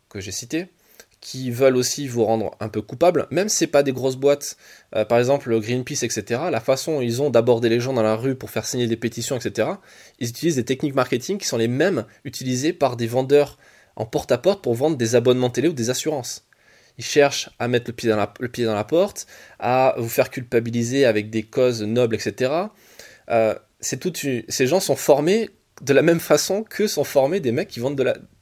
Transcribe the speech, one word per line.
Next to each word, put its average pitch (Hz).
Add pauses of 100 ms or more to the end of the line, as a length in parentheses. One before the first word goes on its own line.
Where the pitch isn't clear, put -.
que 101
j'ai 95
citées, 156 (520)
qui 131
veulent 127
aussi 135
vous 117
rendre 110
un 110
peu 107
coupable, 165
même 180
si -
c'est 165
pas 147
des 139
grosses 127
boîtes, 143 (360)
euh, 107
par 117
exemple 127
Greenpeace, 123
et 117
cetera, 120
la 113
façon 135
ils 120
ont 147
d'aborder 117
les 117
gens 131
dans 120
la 110
rue 131
pour 113
faire -
signer 123
des 113
pétitions, 120
et -
cetera, 113 (400)
ils 117
utilisent 147
des 117
techniques 135
marketing 131
qui -
sont -
les 113
mêmes 139 (200)
utilisées 127
par 123
des 117
vendeurs 135 (380)
en 113
porte-à-porte 127
pour 123
vendre 143
des 117
abonnements 123
télé 123
ou 175
des 120
assurances. 139 (520)
Ils 117
cherchent -
à 120
mettre 120
le 117
pied 117
dans 107
la, 101
le 123
pied 120
dans 110
la 104
porte, 180 (340)
à 127
vous 117
faire 123
culpabiliser 120
avec 107
des 110
causes 123
nobles, 113
et 101
cetera. 139 (560)
Euh, 110 (240)
c'est -
toute 175
une, 131
ces 131
gens 175
sont -
formés 160 (300)
de 131
la 135
même 165
façon 190
que 214
sont 151
formés 143
des 131
mecs 123
qui -
vendent 135
de 131
la, - (260)